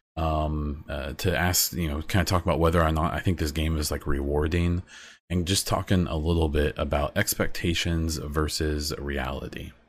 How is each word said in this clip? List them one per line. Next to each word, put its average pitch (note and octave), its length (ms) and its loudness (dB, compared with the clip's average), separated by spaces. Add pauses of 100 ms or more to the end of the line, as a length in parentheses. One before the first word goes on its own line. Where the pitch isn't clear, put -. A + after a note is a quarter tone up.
(160)
Um, D2+ 720 -2
uh, C#2 240 -6
to E2+ 240 -2
ask, F2 380 0
you E2+ 120 -2
know, D2+ 140 -4
kinda F2+ 240 2
talk F2 180 2
about D#2 160 2
whether E2 240 6
or D#2+ 100 4
not D#2 200 0
I - 80 -4
think F2+ 180 0
this D#2 140 -2
game D#2+ 240 0
is, D2+ 140 -2
like, C#2+ 160 -4
rewarding, D#2 760 2 (460)
and F2 180 0
just F#2+ 200 0
talking F#2 400 2
a D#2+ 100 -2
little E2 320 2
bit D2 300 2
about D2 380 0
expectations E2 1000 0
versus D2+ 800 -2
reality. C#2 760 -6 (160)